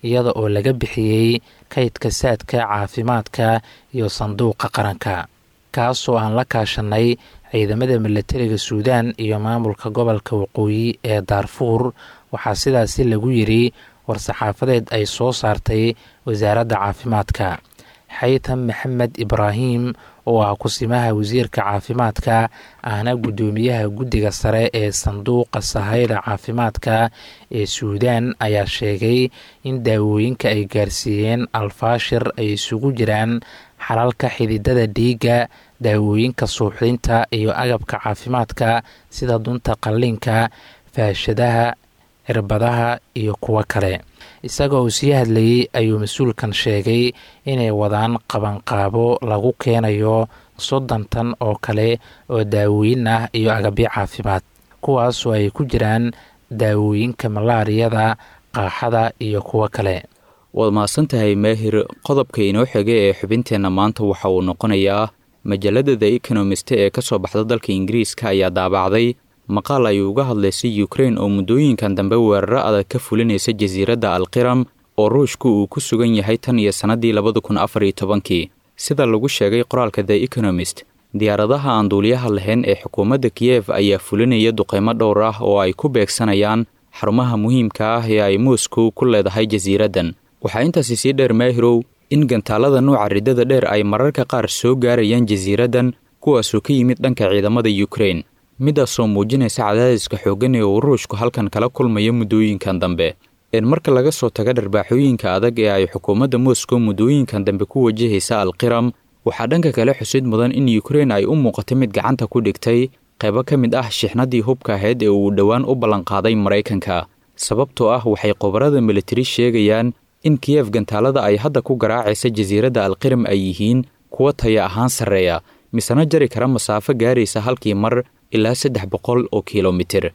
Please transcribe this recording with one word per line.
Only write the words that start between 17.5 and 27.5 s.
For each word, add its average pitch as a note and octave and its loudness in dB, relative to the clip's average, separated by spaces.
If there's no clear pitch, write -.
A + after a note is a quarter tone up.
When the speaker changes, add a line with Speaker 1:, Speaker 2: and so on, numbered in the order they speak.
Speaker 1:
Xaytham B2+ -2
Maxamed A#2+ -4
Ibraahim, A2+ -2
oo A2+ 2
ah G2+ 0
kusimaha A#2+ -2
wasiirka A2 -2
caafimaadka, A2+ -2
ahna A2 -4
guddoomiyaha A2 -2
guddiga G#2+ -2
sare A2 0
ee G#2+ -2
sanduuqa A2+ -2
sahayda A2 -2
caafimaadka A#2 -2